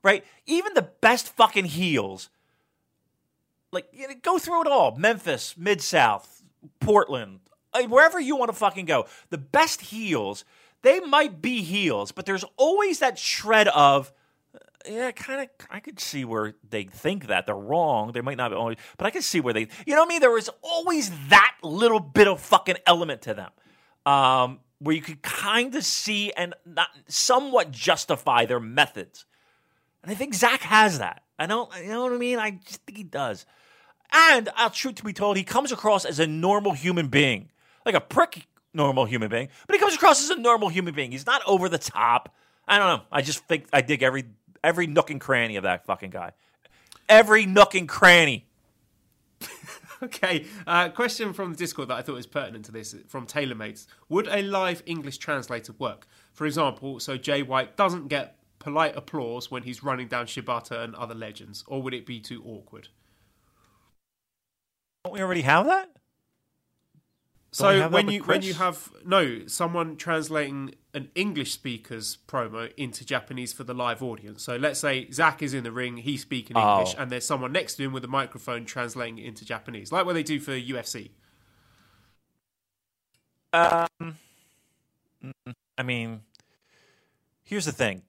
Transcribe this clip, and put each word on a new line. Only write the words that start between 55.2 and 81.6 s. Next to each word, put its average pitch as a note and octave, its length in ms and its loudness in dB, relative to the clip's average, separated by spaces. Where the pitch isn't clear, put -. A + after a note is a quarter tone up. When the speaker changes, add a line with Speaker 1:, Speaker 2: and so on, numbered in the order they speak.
Speaker 2:
work? A2 340 -10
For - 140 -8
example, C3+ 560 -4
so C3+ 160 -8
Jay C#3+ 260 -2
White C3 320 -4
doesn't F3+ 320 0
get C#3 300 -6
polite D3+ 360 -2
applause B2 560 -10
when B2+ 120 -10
he's B2 200 -14
running B2+ 240 -6
down A#2+ 180 -6
Shibata A#2 600 -8
and A#2 100 -16
other A2+ 200 -12
legends, G#2+ 520 -16
or C3+ 140 -8
would B2+ 120 -8
it A#2+ 120 -12
be A#2+ 160 -14
too A2+ 240 -16
awkward? G#2+ 420 -20
Speaker 1:
Don't F3+ 100 -12
we G3 80 -8
already F3+ 200 -2
have D#3 240 4
that? F#4 260 0
Don't - 0 -
we - 1600 -20
Speaker 2:
So - 180 0
Speaker 1:
have G3 100 6
that E3 120 0
Speaker 2:
when G3+ 140 4
Speaker 1:
with G3+ 100 -2
Speaker 2:
you, G3+ 80 -8
when F#3 180 0
you F#3+ 120 -6
Speaker 1:
Chris? D#3 40 -8
Speaker 2:
have, F3+ 340 -4
no, D#3+ 420 0
someone E3+ 480 -4
translating D3 800 -6
an C3+ 220 -10
English F3 380 -4
speaker's A2+ 640 -10
promo A2+ 500 -8
into B2+ 280 -10
Japanese B2+ 480 -8
for C3 100 -16
the B2 100 -12
live B2 300 -6
audience. G#2+ 400 -12
So B2 140 -8
let's C#3 220 -4
say C3+ 320 -4
Zach D3+ 300 0
is C#3 120 -6
in C3 100 -6
the A#2 80 -10
ring, A#2+ 260 -8
he's B2+ 240 -8
speaking A#2+ 360 -6
Speaker 1:
Oh. G#2 220 6
Speaker 2:
English, F#2 180 0
and B2+ 140 -8
there's B2 140 -8
someone B2+ 260 -6
next E3 240 -6
to C#3 80 -8
him C3+ 100 -6
with B2+ 100 -10
a B2 60 -14
microphone B2 560 -6
translating A#2 540 -10
it - 60 -18
into A2 200 -18
Japanese, A2+ 460 -12
like F3 140 0
what F3+ 80 -4
they E3 100 -2
do D3+ 160 -4
for C#3+ 160 -8
U B2+ 220 -8
F A2+ 80 -10
C. G2+ 260 -12